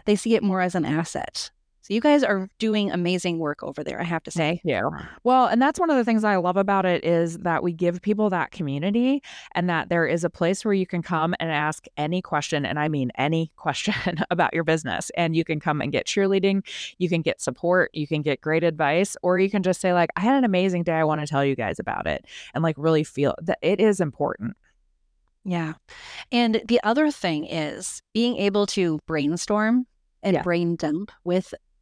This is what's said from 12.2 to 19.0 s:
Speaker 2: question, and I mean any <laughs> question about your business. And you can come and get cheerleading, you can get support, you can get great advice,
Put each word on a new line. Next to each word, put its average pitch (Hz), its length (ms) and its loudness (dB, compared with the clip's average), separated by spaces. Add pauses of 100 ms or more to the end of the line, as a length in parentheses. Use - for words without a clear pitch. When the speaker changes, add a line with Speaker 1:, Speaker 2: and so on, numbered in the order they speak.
Speaker 2:
question, 147 420 -2
and 151 140 -4
I 151 80 0
mean 135 320 -2
any 160 340 0
<laughs> - 20 -20
question - 640 -4 (140)
about 170 200 0
your 165 120 -2
business. 156 520 -2
And 165 200 0
you 160 80 2
can 156 160 -4
come 151 200 -2
and - 120 -2
get - 160 -2
cheerleading, 196 580 2 (320)
you 180 100 0
can 165 140 0
get - 180 -2
support, 175 540 0
you 151 140 -4
can 151 160 -2
get 143 180 0
great 160 220 0
advice, 165 580 2